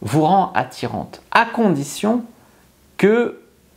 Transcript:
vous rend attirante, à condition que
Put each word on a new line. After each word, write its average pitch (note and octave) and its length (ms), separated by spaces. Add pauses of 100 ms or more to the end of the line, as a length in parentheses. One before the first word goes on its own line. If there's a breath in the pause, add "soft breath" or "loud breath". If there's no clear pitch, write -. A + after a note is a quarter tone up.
vous A#2+ 200
rend F#3 320
attirante, - 800
à A3+ 140
condition G#3+ 760 (760 soft breath)
que A3+ 420 (380)